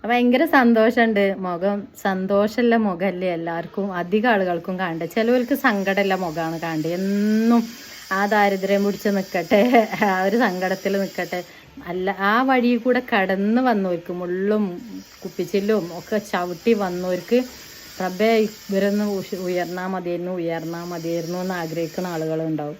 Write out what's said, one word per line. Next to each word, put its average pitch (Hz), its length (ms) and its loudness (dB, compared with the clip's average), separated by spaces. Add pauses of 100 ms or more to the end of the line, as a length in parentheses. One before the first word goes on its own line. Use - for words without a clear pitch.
ഭയങ്കര 247 340 4 (140)
സന്തോഷമുണ്ട്. 226 680 4 (220)
മുഖം 185 300 0 (280)
സന്തോഷമുള്ള 208 720 2 (100)
മുഖമല്ലേ 185 500 -2
എല്ലാവർക്കും, 170 480 -6 (160)
അധികം 208 320 2
ആളുകൾക്കും 180 480 0
കാണണ്ടേ. 165 240 -4 (100)
ചിലവർക്ക് 240 400 2 (100)
സങ്കടമുള്ള 196 580 2
മുഖമാണ് 165 400 -4
കാണണ്ടേ. 160 260 -2 (100)
എന്നും 214 640 2 (540)
ആ 196 40 0 (120)
ദാരിദ്ര്യം 202 540 2
പിടിച്ച് 202 320 0
നിൽക്കട്ടെ, 190 420 0 (480)
ആ 190 80 2 (120)
ഒരു 208 180 2
സങ്കടത്തിൽ 185 480 -2 (100)
നിൽക്കട്ടെ. 180 360 -6 (500)
അല്ല, 185 180 -4 (240)
ആ - 20 2 (160)
വഴി 247 220 4 (120)
കൂടെ 247 180 2 (100)
കടന്ന് 196 580 2
വന്നവർക്ക്, 185 520 0
മുള്ളും 190 420 0 (580)
കുപ്പിച്ചില്ലും 196 640 -2 (140)
ഒക്കെ 214 180 -4 (140)
ചവിട്ടി 180 420 0 (100)
വന്നവർക്ക്, 180 560 0 (640)
"റബ്ബേ, 185 280 0 (400)
ഇവരൊന്ന് 202 360 2 (140)
ഉഷ്-, 185 280 -6
ഉയർന്നാ 180 460 -4
മതിയായിരുന്നു, 175 480 -4
ഉയർന്നാ 165 400 -4 (100)
മതിയായിരുന്നു" 170 520 -4
എന്ന് 185 180 -4
ആഗ്രഹിക്കുന്ന 165 540 -4
ആളുകളുണ്ടാവും 160 640 -4